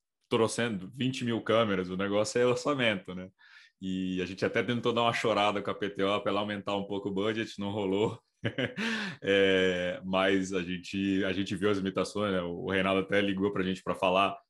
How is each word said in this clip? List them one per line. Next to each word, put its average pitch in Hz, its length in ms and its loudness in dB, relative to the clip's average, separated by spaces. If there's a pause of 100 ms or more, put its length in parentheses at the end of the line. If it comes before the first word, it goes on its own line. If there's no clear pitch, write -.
(280)
trocando 110 680 0
vinte 127 280 -2
mil 117 200 0
câmeras, 101 480 2
o 92 60 -4
negócio 101 440 0
é 123 40 4
orçamento, 123 680 0
né?" 92 160 -10 (500)
E 92 420 -2
a 90 40 -2
gente 92 180 -4
até 107 200 0
tentou 120 280 0
dar 117 120 0
uma 117 100 4
chorada 104 480 2
com 98 80 -6
a 95 60 -4
P 101 160 -4
T 98 120 -2
O 101 180 2
pra 104 100 0
ela 101 80 0
aumentar 104 360 -4
um 98 100 -2
pouco 101 240 -4
o 101 40 -2
budget, 107 460 -2
não 101 120 -4
rolou. 104 480 0 (240)
<laughs> 202 800 -4
É, 92 800 2
mas 95 480 2
a 95 120 -2
gente, 95 640 -2
a 95 60 0
gente 98 240 -2
viu 95 140 0
as 101 80 2
limitações, 95 560 -2
né? 92 80 0
O 87 300 -6
Reinaldo 95 300 4
até 101 200 2
ligou 101 320 0
pra 98 80 -2
gente 92 220 -4
pra 90 100 -2
falar 95 420 2 (140)